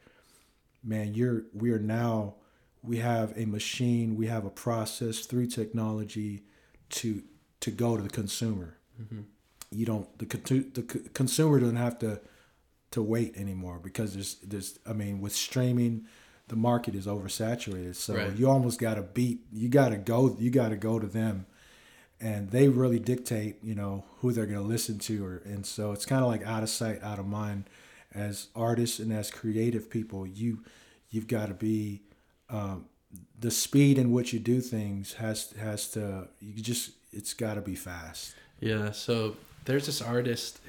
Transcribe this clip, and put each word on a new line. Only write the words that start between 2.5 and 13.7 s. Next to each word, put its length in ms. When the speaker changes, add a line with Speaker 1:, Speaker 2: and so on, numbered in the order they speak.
Speaker 1:
we 180
have 380
a 60
machine, 720
we 120
have 180
a 40
process 760
through 220
technology 960
to, 320
to 100
go 280
to 60
the 60
consumer. 680
Speaker 2:
Mm-hmm. 200
Speaker 1:
You 140
don't, 340
the 60
con-, 480
the 160
c-, 240
consumer 460
doesn't 160
have 240
to, 220
to 120
wait 320
anymore 480